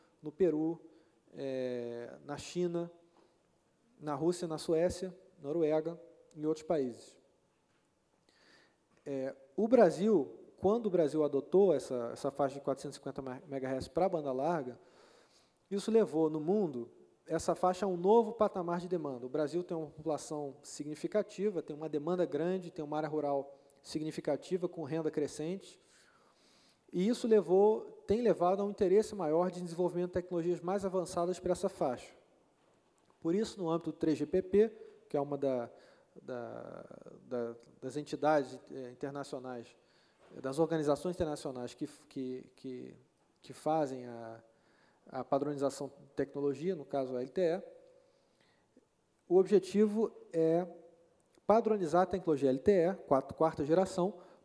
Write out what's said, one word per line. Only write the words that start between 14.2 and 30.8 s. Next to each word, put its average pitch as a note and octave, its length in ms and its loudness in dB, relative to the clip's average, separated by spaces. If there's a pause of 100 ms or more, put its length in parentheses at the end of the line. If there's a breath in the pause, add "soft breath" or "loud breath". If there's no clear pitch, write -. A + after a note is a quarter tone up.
larga, C3 460 -2 (920 soft breath)
isso G3 220 -2
levou D#3+ 380 4
no D#3 100 -2
mundo D3+ 500 0 (360)
essa D#3+ 300 0
faixa F3+ 300 0
a G3 40 0
um F#3 60 0
novo G#3+ 380 4
patamar F3+ 480 0
de F3+ 80 -10
demanda. C#3+ 360 -4
O B2+ 40 -8
Brasil D3+ 340 -2
tem F3 120 -6
uma D#3+ 120 -6
população D3 760 -6
significativa, E3+ 1000 -4
tem - 120 -10
uma D3+ 140 -8
demanda D#3 380 0
grande, E3+ 460 -2
tem D#3+ 120 -8
uma D3+ 140 -4
área D#3 100 -2
rural C#3+ 500 -2 (240 soft breath)
significativa, D#3+ 840 -4
com E3 160 -6
renda D#3 260 -2
crescente, D#3 680 -4 (1120 soft breath)
e F3+ 160 0
isso A#3+ 180 0
levou, G#3 800 4
tem G#3+ 160 2
levado F#3+ 400 4
a G3+ 40 0
um G3+ 40 -2
interesse G#3 460 2
maior F3 340 2
de F3+ 120 -8
desenvolvimento F3 480 -2
de F3 40 -14
tecnologias F3 460 -2
mais F#3 240 -2